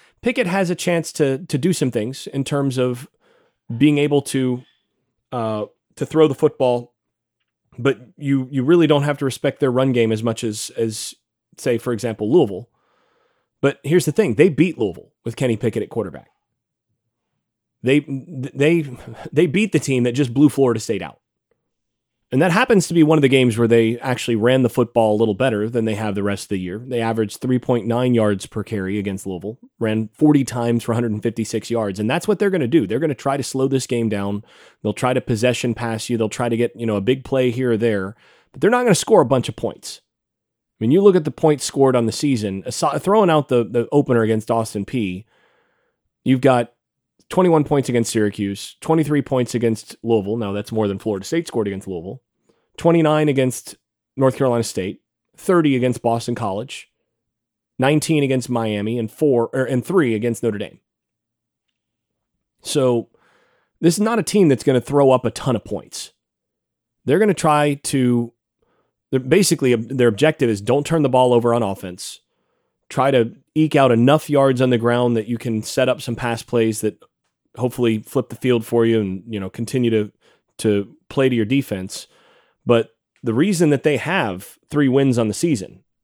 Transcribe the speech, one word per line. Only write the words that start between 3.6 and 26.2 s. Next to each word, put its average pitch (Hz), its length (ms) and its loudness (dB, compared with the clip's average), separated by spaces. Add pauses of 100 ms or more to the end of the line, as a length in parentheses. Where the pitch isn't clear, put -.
being 143 220 4
able 143 240 0
to, 127 400 -4 (720)
uh, 110 340 -6 (300)
to 135 100 -6
throw 156 220 4
the 135 60 0
football, 123 600 0 (840)
but 120 200 0 (180)
you, 139 340 -2
you 135 140 -2
really 170 220 6
don't 147 160 4
have 147 160 -2
to 139 80 -2
respect 131 340 -4
their 135 100 2
run 131 220 2
game 113 200 2
as 110 100 -4
much 113 200 -4
as, 107 360 -6
as, 113 360 -6 (440)
say, 123 180 -2
for 123 160 -4
example, 110 400 -4
Louisville. 110 380 2 (920)
But 139 220 -2
here's 156 240 0
the 151 60 -2
thing. 147 240 0
They 160 120 6
beat 151 300 0
Louisville 101 340 -4 (120)
with 117 120 -10
Kenny 123 200 0
Pickett 110 260 -4
at - 80 -10
quarterback. 90 400 -8 (1500)
They, 139 260 4
they, 139 880 -2 (340)
they 160 160 2
beat 202 260 -2
the - 60 2
team 127 260 0
that 123 80 0
just 127 200 -2
blew 139 160 4
Florida 123 320 2
State 101 220 -4
out. 76 180 -14 (1120)
And 131 100 2
that 180 80 4
happens 214 380 2
to 170 60 -6
be 165 100 6
one 151 140 4
of 147 40 2
the 139 60 4
games 123 280 4
where 117 120 2
they 117 320 4
actually 123 340 -4
ran 123 280 2
the 120 60 2
football 113 460 0
a - 20 0
little 110 160 2
better 110 380 -2
than 117 140 -2
they 107 100 -2
have 104 220 -4
the 98 80 -4